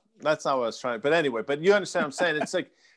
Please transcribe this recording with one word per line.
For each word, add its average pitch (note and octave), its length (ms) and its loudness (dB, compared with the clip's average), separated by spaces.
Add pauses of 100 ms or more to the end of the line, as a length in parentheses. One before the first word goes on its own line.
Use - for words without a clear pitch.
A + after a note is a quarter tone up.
(200)
that's D3+ 260 0
not C#3+ 100 2
what B2 80 0
I - 20 0
was A2 140 -4
trying. A#2 200 -4
But C#3+ 120 2
anyway, C#3 340 0
but D3 140 -2
you F#3+ 140 6
understand F3+ 300 0
what - 20 -4
I'm C#3 60 -8
saying. E3 240 0
It's D#3 180 -4
like F3+ 160 -4 (260)